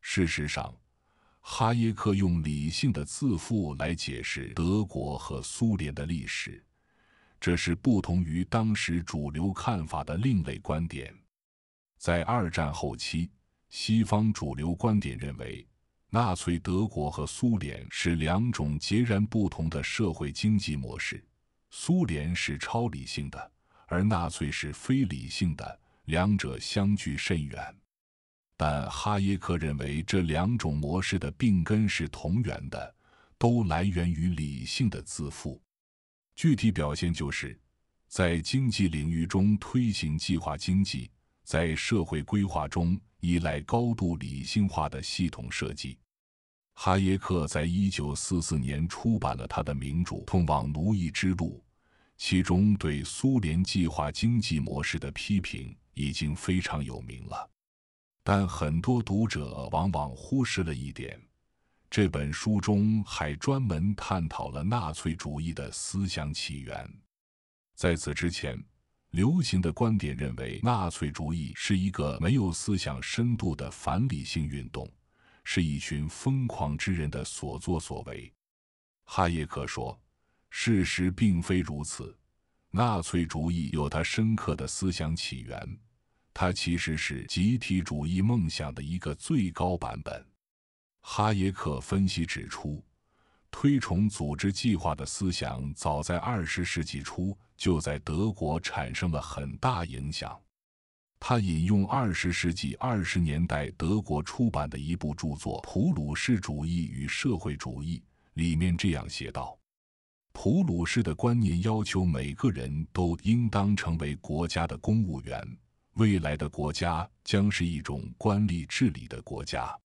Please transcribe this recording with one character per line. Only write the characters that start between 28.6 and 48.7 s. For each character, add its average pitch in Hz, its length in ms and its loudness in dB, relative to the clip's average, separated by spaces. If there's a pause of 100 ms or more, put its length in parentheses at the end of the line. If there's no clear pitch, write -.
哈 104 300 0
耶 98 180 2
克 87 220 -2
认 76 180 -2
为 71 240 -2
这 95 200 2
两 87 360 2
种 80 180 0
模 73 240 0
式 92 200 0
的 71 140 -4
病 98 300 4
根 107 240 4
是 85 200 -2
同 90 340 -2
源 98 300 -4
的， - 240 -8 (420)
都 120 280 6
来 82 180 2
源 87 280 4
于 82 180 2
理 73 360 -2
性 - 240 2
的 - 140 -6
自 71 260 -6
负。 69 320 -10 (760)
具 160 200 6
体 110 160 4
表 76 240 0
现 85 180 0
就 78 160 -2
是， 65 260 -6 (520)
在 85 320 2
经 131 280 2
济 101 200 2
领 78 240 0
域 82 160 2
中 101 320 4
推 123 320 2
行 78 260 0
计 87 220 0
划 76 180 -4
经 92 260 2
济， 65 280 -6 (320)
在 80 320 0
社 101 280 0
会 78 200 -2
规 101 200 2
划 85 240 -2
中 87 320 2 (200)
依 87 200 4
赖 76 220 0
高 117 320 2
度 87 220 0
理 67 280 -8
性 101 240 2
化 80 220 0
的 67 140 -8
系 - 260 0
统 60 220 -10
设 - 220 -4
计。 64 240 -10 (760)
哈 95 240 4
耶 95 200 6
克 87 280 2
在 76 180 0
一 92 260 4
九 71 260 -2
四 - 260 0
四 78 160 0
年 71 300 0